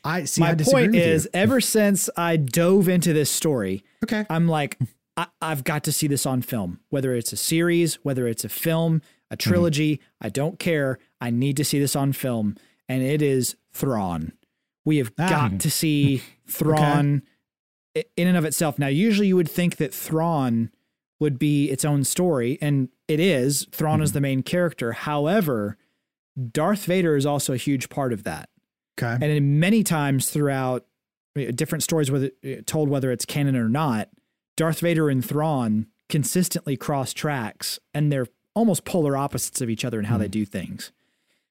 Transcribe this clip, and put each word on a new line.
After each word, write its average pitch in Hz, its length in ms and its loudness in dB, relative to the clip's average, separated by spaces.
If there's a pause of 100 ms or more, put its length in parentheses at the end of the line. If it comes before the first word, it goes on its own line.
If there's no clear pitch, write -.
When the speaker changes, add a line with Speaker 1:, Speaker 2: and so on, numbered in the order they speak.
Speaker 1:
I 160 200 -4
see. - 180 0
Speaker 2:
My 165 80 4
Speaker 1:
I 165 40 2
disagree 165 280 4
Speaker 2:
point 214 100 4
Speaker 1:
with 175 100 6
Speaker 2:
is, 160 220 4
Speaker 1:
you. - 60 -10 (100)
Speaker 2:
ever 233 200 4
since 202 560 2
I 170 200 2
dove 170 520 4
into 175 240 4
this 147 180 2
story, 101 520 0 (220)
Speaker 1:
Okay. 214 260 -2
Speaker 2:
I'm 165 180 2
like, 151 300 -2 (380)
I, 170 100 -4 (160)
I've 156 220 -4
got 151 200 -2
to 156 80 -2
see 156 140 0
this 143 200 -2
on 127 160 0
film, 92 380 -6 (100)
whether 131 240 -2
it's 117 180 -4
a 107 40 -10
series, 170 580 0 (100)
whether 127 240 -2
it's 113 160 -4
a 107 40 -10
film, 165 540 0 (280)
a - 60 -10
Speaker 1:
Mm-hmm. - 140 -2
Speaker 2:
trilogy. 156 500 2 (200)
I 113 80 -8
don't 147 320 -4
care. 143 380 -2 (220)
I 117 100 -4
need 131 260 0
to 147 80 0
see 147 160 0
this 143 160 0
on 139 160 2
film. 113 440 -2 (320)
And 131 140 -2
it 147 180 0
is 135 360 0 (160)
Thrawn. 92 600 -4 (520)
We 151 140 2
have 120 200 -2
Speaker 1:
Ah. 175 100 0
Speaker 2:
got 127 320 0
to 160 100 0
see 143 520 2 (120)
Speaker 1:
<laughs> - 120 -20
Speaker 2:
Thrawn 143 760 2 (720)
i-, 156 80 -2 (120)
in 175 120 2
and 180 80 4
of 160 80 2
itself. 147 340 -2
Now, 139 100 0
usually 202 380 2
you 185 100 4
would 175 140 2
think 175 280 0
that 151 140 -2
Thrawn 139 760 0 (480)
would 147 200 0
be 147 320 2
its 135 140 -4
own 143 200 2
story, 143 560 0
and 139 300 0 (180)
it 151 100 0
is. 143 540 2
Thrawn 156 300 0
is 147 80 0
Speaker 1:
Mm-hmm. - 40 -2
Speaker 2:
the 147 60 0
main 135 240 0
character. 160 480 -2
However, 147 840 -2 (760)
Darth 190 320 0
Vader 170 320 2
is 139 100 2
also 143 280 -2
a - 20 -2
huge 139 320 -2
part 131 240 -4
of 101 100 -4
that. 78 280 -10 (480)
Speaker 1:
Okay. 117 140 -2
Speaker 2:
And 123 120 0
in 147 340 2
many 202 240 4
times 143 480 0
throughout, 135 560 -2 (520)
uh, 135 160 -4
different 151 280 -4
stories, 151 280 0
whether, 139 200 0 (140)
uh, 135 220 -10
told 151 220 0
whether 135 220 0
it's 120 140 -4
canon 139 320 0
or 113 120 0
not, 120 400 0 (480)
Darth 160 240 0
Vader 160 300 2
and 127 140 0
Thrawn 131 640 0 (220)
consistently 156 680 -2
cross 139 360 -4
tracks, - 680 -6 (140)
and 147 200 0
they're 131 140 -2 (280)
almost 208 320 2
polar 147 300 2
opposites 135 440 -4
of 123 80 -4
each 110 160 -4
other 117 140 -4
in 101 80 -4
how 107 100 0
they 104 100 0
Speaker 1:
Mm-hmm. 95 40 -6
Speaker 2:
do 107 160 -2
things. - 460 -10 (580)